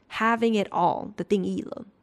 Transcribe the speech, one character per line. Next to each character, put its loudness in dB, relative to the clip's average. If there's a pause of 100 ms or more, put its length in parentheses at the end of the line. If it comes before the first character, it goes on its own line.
(120)
having 2
it 0
all 0
的 -6
定 0
义 -4
了。 -10 (160)